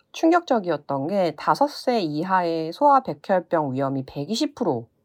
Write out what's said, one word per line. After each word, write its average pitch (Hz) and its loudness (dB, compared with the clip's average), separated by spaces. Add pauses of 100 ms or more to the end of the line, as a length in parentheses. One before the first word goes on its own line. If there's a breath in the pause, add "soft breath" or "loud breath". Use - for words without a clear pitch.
(120)
충격적이었던 190 0
게 180 0
다섯 170 2
세 247 -2
이하의 165 -2
소아백혈병 180 0
위험이 135 -2
백이십 220 -6
프로 131 -4 (160)